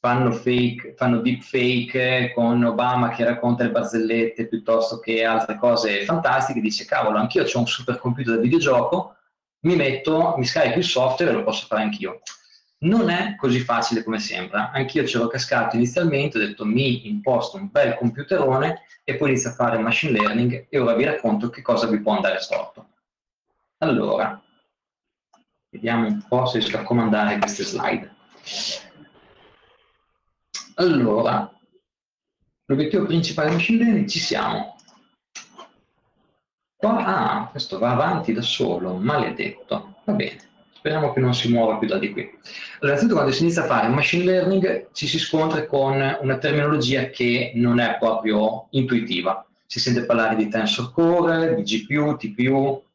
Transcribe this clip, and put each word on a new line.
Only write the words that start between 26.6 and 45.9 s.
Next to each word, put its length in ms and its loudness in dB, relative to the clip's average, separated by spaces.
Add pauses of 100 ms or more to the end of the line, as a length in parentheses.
a 80 -4
comandare 540 2
queste 260 -2
slide. 500 -6 (2500)
Allora, 760 2 (1120)
l'obiettivo 400 0
principale 420 0
del 80 0
machine 260 2
learning, 240 2
ci 140 -6
siamo. 560 -4 (2000)
Qua, 280 2
ah, 460 -2
questo 300 -8
va 100 2
avanti 420 0
da 80 -2
solo, 580 -2
maledetto. 1080 -4
Va 80 0
bene, 260 -2 (360)
speriamo 380 -2
che 60 0
non 160 4
si 160 0
muova 280 2
più 100 0
da 100 0
di 140 -4
qui. 100 -8
Allora, 200 -16 (400)
innanzitutto 320 2
quando 180 2
si 100 0
inizia 220 2
a 20 -2
fare 220 2
machine 340 0
learning 680 2
ci 160 -6
si 100 -2
scontra 480 0
con 540 0